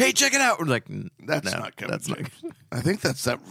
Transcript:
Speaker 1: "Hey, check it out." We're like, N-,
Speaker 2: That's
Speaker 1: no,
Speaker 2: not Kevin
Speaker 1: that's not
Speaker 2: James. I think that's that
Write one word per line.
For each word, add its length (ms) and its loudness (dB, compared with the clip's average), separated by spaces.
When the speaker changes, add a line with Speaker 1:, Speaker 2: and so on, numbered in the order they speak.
Speaker 1:
"Hey, 120 6
check 220 4
it 60 4
out." 180 2
We're 80 -2
like, 220 2
N-, 220 -8
Speaker 2:
That's 280 -2
Speaker 1:
no, 60 -2
Speaker 2:
not 180 -8
Kevin 160 -6
Speaker 1:
that's 160 -4
not 100 -4
Speaker 2:
James. 120 -8
I 80 -2
think 200 2
that's 240 -2
that 140 0